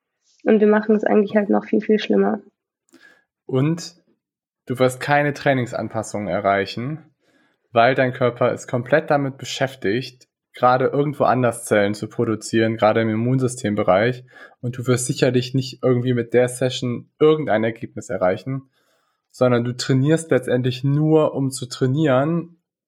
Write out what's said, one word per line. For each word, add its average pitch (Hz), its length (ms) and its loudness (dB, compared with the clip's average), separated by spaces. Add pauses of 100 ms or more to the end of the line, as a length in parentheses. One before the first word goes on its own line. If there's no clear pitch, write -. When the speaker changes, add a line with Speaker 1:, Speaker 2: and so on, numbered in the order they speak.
(440)
Speaker 1:
und 220 160 4
wir 214 80 4
machen 214 280 4
es 208 80 0
eigentlich 208 320 0
halt 208 140 0
noch 208 160 0
viel, 214 160 0
viel 214 180 2
schlimmer. 208 420 0 (1040)
Speaker 2:
Und 151 500 -2 (720)
du 123 140 -6
wirst 127 200 2
keine 147 340 0
Trainingsanpassungen 113 920 -4
erreichen, 101 800 -2 (680)
weil 120 240 4
dein 127 180 0
Körper 120 380 0
ist 110 160 -8
komplett 147 420 -2
damit 139 280 0
beschäftigt, - 880 -6 (260)
gerade 127 340 2
irgendwo 143 380 0
anders 120 400 0
Zellen 104 280 2
zu 104 160 -8
produzieren, 113 680 -2
gerade 110 240 4
im 113 80 0
Immunsystembereich. 113 1160 0 (340)
Und 120 180 -8
du 120 100 -8
wirst 123 180 0
sicherlich 123 480 0
nicht 131 300 -4
irgendwie 127 300 2
mit 117 200 -2
der 123 160 4
Session 127 680 -6
irgendein 147 440 2
Ergebnis - 460 -8
erreichen, 92 600 -2 (600)
sondern 123 340 0
du 123 140 -6
trainierst 143 540 0
letztendlich 127 520 0
nur, 151 520 2
um 135 160 -4
zu 131 160 -10
trainieren, 147 880 -2 (300)